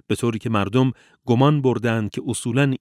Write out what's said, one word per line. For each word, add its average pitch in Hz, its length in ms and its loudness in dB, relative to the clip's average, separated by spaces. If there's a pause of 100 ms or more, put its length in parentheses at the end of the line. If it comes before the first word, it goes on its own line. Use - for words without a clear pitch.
به 107 80 0
طوری 113 240 -4
که 120 100 -8
مردم 113 420 0 (340)
گمان 135 360 4
بردند 113 480 0
که - 180 -8
اصولاً 131 540 -2